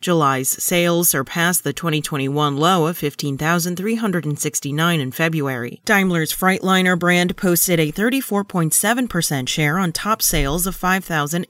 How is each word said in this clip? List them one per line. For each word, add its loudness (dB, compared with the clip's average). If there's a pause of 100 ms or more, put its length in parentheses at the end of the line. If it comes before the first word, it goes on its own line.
July's 2
sales 2
surpassed 0
the -2
twenty -2
twenty-one -2
low 4
of -2
fifteen -4
thousand 0
three -2
hundred -2
and -2
sixty-nine 0
in -4
February. -4
Daimler's 2
Freightliner 2
brand 2
posted 2
a 0
thirty-four -2
point -2
seven 0
percent -2
share 0
on 0
top -2
sales 0
of -4
five -2
thousand -2